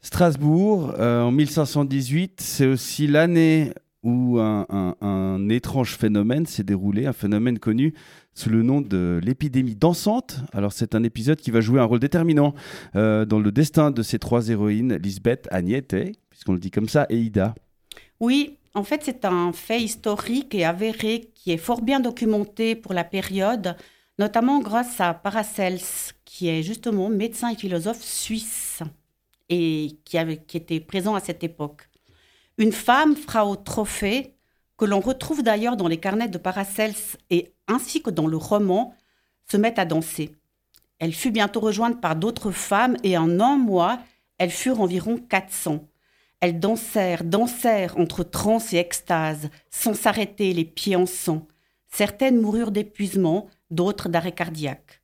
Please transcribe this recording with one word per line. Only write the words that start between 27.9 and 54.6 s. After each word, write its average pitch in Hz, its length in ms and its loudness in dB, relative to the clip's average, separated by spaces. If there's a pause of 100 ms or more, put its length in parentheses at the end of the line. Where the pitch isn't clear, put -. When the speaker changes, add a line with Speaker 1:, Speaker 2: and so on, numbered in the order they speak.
Speaker 2:
suisse - 800 -8 (680)
et 156 540 0
qui - 120 -6
avait, 160 220 -2
qui - 180 -12
était 160 240 -4
présent 196 360 -2
à 190 40 -2
cette 175 220 -10
époque. 156 480 -10 (640)
Une 214 160 2
femme, 285 440 4
Frau 208 400 -2
Trophée, 214 800 -4 (420)
que - 80 0
l'on 202 160 2
retrouve 254 420 -4
d'ailleurs 226 340 2
dans 185 120 0
les 165 80 0
carnets 202 320 -2
de 180 100 -8
Paracels 196 560 -4 (360)
et 175 220 0 (140)
ainsi 254 360 -2
que 233 80 -4
dans 156 160 0
le 160 100 0
roman, 202 580 0 (560)
se 208 60 0
met 220 240 2
à 180 60 2
danser. 160 500 -4 (600)
Elle 160 160 -4
fut - 160 -2
bientôt 208 300 0
rejointe 220 400 0
par 160 160 -2
d'autres 214 340 -4
femmes 220 520 0
et 185 140 2
en 170 240 4
un 262 160 4
mois, 208 420 2 (400)
elles 180 120 0
furent 233 320 0
environ 185 340 0
quatre 190 360 -4
cents. 151 360 -6 (520)
Elles 170 200 0
dansèrent, 185 640 -2
dansèrent 208 760 0
entre 175 240 0
transe 220 500 -2
et 185 40 2
extase, 160 760 -2 (200)
sans - 240 -2
s'arrêter, 202 580 0
les 170 120 0
pieds 185 320 -2
en 180 100 4
sang. 160 400 -4 (420)
Certaines 240 520 2
moururent 214 320 0
d'épuisement, 196 760 -2 (220)
d'autres 180 380 -2
d'arrêt 170 240 -2
cardiaque. 156 720 -8